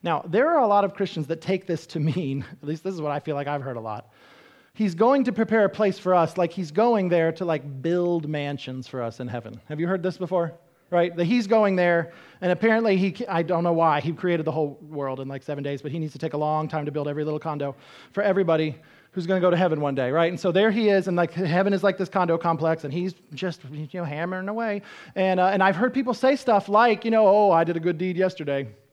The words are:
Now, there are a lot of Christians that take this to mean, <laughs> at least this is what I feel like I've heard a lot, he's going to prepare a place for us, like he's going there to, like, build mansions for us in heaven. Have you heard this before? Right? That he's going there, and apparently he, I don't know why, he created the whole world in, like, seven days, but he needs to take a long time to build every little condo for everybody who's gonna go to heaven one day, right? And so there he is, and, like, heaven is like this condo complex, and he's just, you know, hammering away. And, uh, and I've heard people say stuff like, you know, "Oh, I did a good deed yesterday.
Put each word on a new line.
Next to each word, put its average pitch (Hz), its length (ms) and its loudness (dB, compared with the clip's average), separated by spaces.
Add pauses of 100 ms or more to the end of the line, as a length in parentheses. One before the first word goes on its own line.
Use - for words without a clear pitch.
Now, 165 240 -2
there 214 200 2
are 330 120 2
a 240 80 4
lot 202 160 4
of 196 100 -2
Christians 180 320 -4
that 165 160 -6
take 190 240 -2
this 165 220 -6
to - 120 -8
mean, 139 540 -2
<laughs> - 80 -20
at 147 60 -10
least 156 160 -8
this 190 100 -6
is 170 80 -8
what 147 100 -4
I 143 80 -4
feel 151 140 -6
like 143 140 -4
I've 143 160 -4
heard 127 140 -8
a 113 40 -10
lot, 110 300 -10 (640)
he's 202 180 -2
going 247 300 2
to 240 80 -2
prepare 220 340 2
a 196 40 2
place 202 280 -2
for 185 160 0
us, 165 240 2
like 175 140 0
he's 175 180 -8
going 202 400 2
there 165 220 2
to, 180 140 -6
like, 139 360 -4
build 170 480 0
mansions 143 580 -8
for 127 140 -8
us 117 180 -8
in 123 80 -8
heaven. 113 320 -10 (100)
Have 151 100 -8
you 170 80 0
heard 180 160 -2
this 185 160 -4
before? 170 340 -2 (380)
Right? 175 240 2
That 170 100 0
he's 226 200 2
going 202 300 4
there, 170 380 2 (280)
and 180 100 0
apparently 220 460 2
he, 196 300 -2
I 170 160 0
don't 170 200 0
know 170 100 2
why, 160 260 4
he 143 120 -4
created 170 320 -2
the 151 80 -2
whole 143 300 -4
world 143 380 -6
in, 135 80 -8
like, 135 160 -10
seven 143 200 -8
days, 143 200 -6
but 147 80 -8
he 165 80 -6
needs 156 140 -6
to 139 40 -18
take 160 160 -6
a 147 40 -4
long 151 300 0
time 147 180 -4
to 147 60 -6
build 147 160 -4
every 147 160 -4
little 151 160 -4
condo 147 360 -6 (360)
for 202 120 -4
everybody 165 520 2 (360)
who's 170 160 -6
gonna 190 120 2
go 180 120 4
to 175 60 4
heaven 160 240 2
one 143 120 0
day, 127 160 0
right? 165 220 2
And 180 80 -8
so 185 120 0
there 202 200 4
he 214 180 2
is, 190 180 4
and, 180 80 0
like, 170 160 0
heaven 185 420 0
is 190 100 0
like 196 160 2
this 185 100 -4
condo 165 300 0
complex, 160 460 0
and 139 80 -6
he's 180 200 -4 (220)
just, 180 260 -8 (100)
you 151 220 -12
know, 180 100 -8
hammering 180 460 -6
away. 214 320 -4 (340)
And, 185 240 2
uh, 185 100 4
and 196 120 2
I've 190 140 6
heard 247 180 0
people 247 220 -2
say 269 200 4
stuff 208 320 2
like, 214 380 4
you 196 60 0
know, 220 160 6
"Oh, 202 240 6
I 165 140 6
did 170 120 -2
a - 20 -2
good 165 200 -2
deed 180 180 -2
yesterday. 147 500 -2 (260)